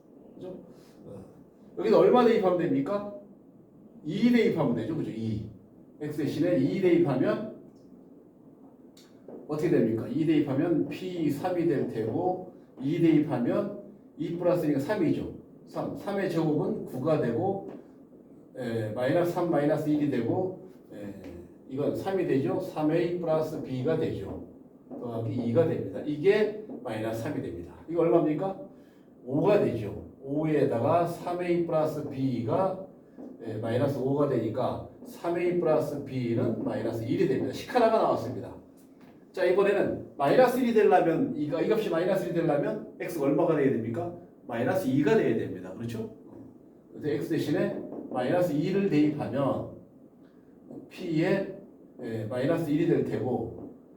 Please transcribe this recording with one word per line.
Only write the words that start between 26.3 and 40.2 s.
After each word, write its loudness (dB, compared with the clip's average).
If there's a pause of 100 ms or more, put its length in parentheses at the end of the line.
마이너스 -4
삼이 -4
됩니다. -10 (160)
이거 0
얼마입니까? 2 (640)
오가 4
되죠. -2 (180)
오에다가 2
삼 -6
에이 0
플러스 0
B가, -2 (580)
예, -8
마이너스 0
오가 2
되니까 -2 (160)
삼 -4
에이 0
플러스 2
B는 -2
마이너스 -4
일이 2
됩니다. -2
식 -10
하나가 4
나왔습니다. -2 (800)
자, 0
이번에는 2 (100)
마이너스 6